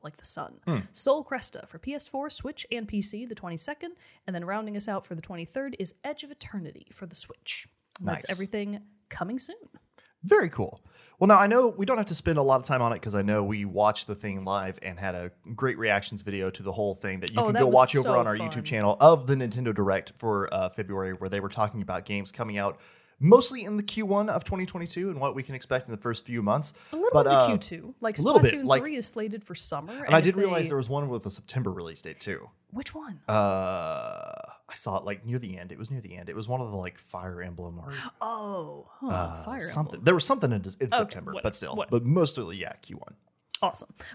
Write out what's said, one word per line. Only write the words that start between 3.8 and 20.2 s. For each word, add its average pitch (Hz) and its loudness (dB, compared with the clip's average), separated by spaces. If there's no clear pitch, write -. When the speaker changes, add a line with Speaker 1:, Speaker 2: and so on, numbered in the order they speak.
Speaker 1:
and 185 -6
then 170 -6
rounding 208 -6
us 202 -4
out 196 -4
for 175 -10
the 160 -10
twenty-third 247 -8
is 185 -4
Edge 294 -8
of 285 -16
Eternity - -12
for - -14
the 170 -10
Switch. - -8
And 180 -4
that's 185 -2
Speaker 2:
Nice. - -6
Speaker 1:
everything 208 -6
coming 214 -6
soon. 392 -6
Speaker 2:
Very 202 6
cool. - -6
Well, 196 8
now 202 12
I 202 8
know 240 6
we 196 -2
don't 254 2
have 208 -2
to 165 -6
spend 160 0
a 143 4
lot 131 6
of 123 -12
time 131 2
on 117 4
it 107 -4
'cause 104 -6
I 101 2
know 104 2
we 101 -2
watched 104 2
the 104 -6
thing 98 -8
live 95 -2
and 90 -10
had 98 -4
a 90 -8
great 127 -2
reactions 104 0
video 98 -4
to 95 -14
the 95 -6
whole 101 -2
thing 95 -6
that 92 -2
you 113 0
Speaker 1:
Oh, 233 2
Speaker 2:
can - 0
Speaker 1:
that 139 2
Speaker 2:
go 131 6
Speaker 1:
was 123 4
Speaker 2:
watch 127 8
over 127 2
Speaker 1:
so 123 4
Speaker 2:
on 117 4
our 104 2
Speaker 1:
fun. 110 -4
Speaker 2:
YouTube 113 -6
channel 104 2
of 147 10
the 139 2
Nintendo 120 -2
Direct 98 0
for, 104 0